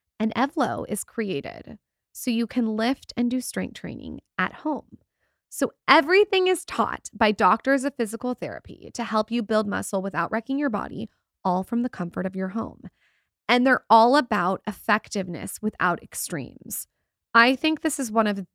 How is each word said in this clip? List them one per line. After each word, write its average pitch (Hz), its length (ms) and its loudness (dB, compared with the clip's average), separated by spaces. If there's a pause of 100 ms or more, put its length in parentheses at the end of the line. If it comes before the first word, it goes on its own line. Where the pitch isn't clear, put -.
(200)
And 220 140 -2
Evlo 240 560 -2
is 202 140 -6
created - 760 -8 (340)
so - 200 -6
you 226 160 0
can 220 280 -2
lift 226 400 -4
and 240 140 0
do 254 120 -2
strength - 340 -8
training - 460 -12 (180)
at 185 140 -2
home. - 440 -8 (520)
So - 240 -4 (140)
everything 370 600 4
is 370 180 0
taught - 480 -4
by 214 180 2
doctors 220 520 2
of 269 100 -2
physical 226 400 -4
therapy - 600 -12
to 233 80 -6
help 214 260 0
you 233 140 -2
build 214 240 0
muscle 190 340 -4
without 185 300 -4
wrecking 233 260 -2
your 285 140 0
body, 208 400 -6 (340)
all 180 160 0
from 233 220 -2
the 247 60 -2
comfort 180 360 -6
of 190 100 -8
your 190 120 -4
home. - 420 -8 (580)
And 247 200 6
they're 262 200 4
all 226 280 8
about 196 500 0
effectiveness 190 960 -4
without 180 400 0
extremes. - 840 -10 (480)
I 247 200 6
think 311 260 -2
this - 180 -2
is 240 120 -6
one 220 140 2
of 202 300 -4